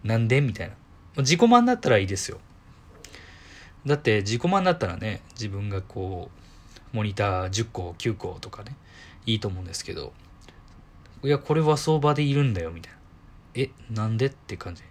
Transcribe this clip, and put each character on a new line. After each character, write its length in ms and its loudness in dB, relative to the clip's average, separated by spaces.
な 140 0
ん 100 2
で？ 140 4
み 100 0
た 140 -8
い 20 -14
な。 80 -16
自 160 4
己 100 6
満 160 8
だ 100 4
っ 60 -2
た 100 -2
ら 80 6
い 60 4
い 40 -2
で 100 -4
す 100 -6
よ。 140 -14
だ 100 4
っ 40 -10
て 180 2
自 200 -2
己 120 -2
満 160 2
だ 60 4
っ 60 0
た 100 -2
ら 100 -6
ね、 240 -6
自 160 -10
分 220 -6
が 120 -4
こ 480 -10
う、 40 -10
モ 80 0
ニ 80 -4
タ 320 0
ー 60 -6
十 120 -2
個、 340 -8
九 160 -2
個 280 -10
と 80 -14
か 140 -16
ね、 120 -14
い 100 0
い 40 -4
と 80 -4
思 140 -6
う 20 -10
ん 20 -10
で 80 -14
す 120 -10
け 80 -10
ど、 180 -10
い 60 0
や、 100 4
こ 140 -2
れ 80 4
は 160 4
相 220 2
場 140 4
で 80 0
い 120 2
る 100 4
ん 100 2
だ 80 -4
よ、 100 -6
み 100 -14
た 80 -20
い 20 -20
な。 80 -20
え、 140 -2
な 180 -4
ん 100 -2
で？ 80 2
っ 40 0
て 280 -12
感 180 -12
じ。 160 -20